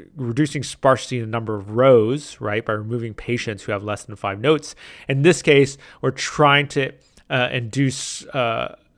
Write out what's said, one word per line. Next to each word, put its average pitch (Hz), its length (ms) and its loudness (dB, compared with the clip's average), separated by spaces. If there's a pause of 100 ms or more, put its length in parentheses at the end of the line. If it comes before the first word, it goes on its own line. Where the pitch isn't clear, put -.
(160)
reducing 135 460 -2
sparsity 131 560 0
in 117 60 -6
the 110 80 -10
number 110 240 -4
of 104 200 -8
rows, 127 640 4
right, 110 240 -4
by 110 100 -2
removing 110 420 -6
patients 117 480 -6
who - 80 -6
have 101 120 -4
less 104 200 -6
than 104 120 -16
five 98 240 -6
notes. 147 360 0 (340)
In 139 140 0
this 170 180 4
case, 143 380 4 (220)
we're 131 100 0
trying 143 580 2
to, 135 240 -4 (380)
uh, 127 200 0
induce, 127 760 -4
uh, 120 480 -4 (220)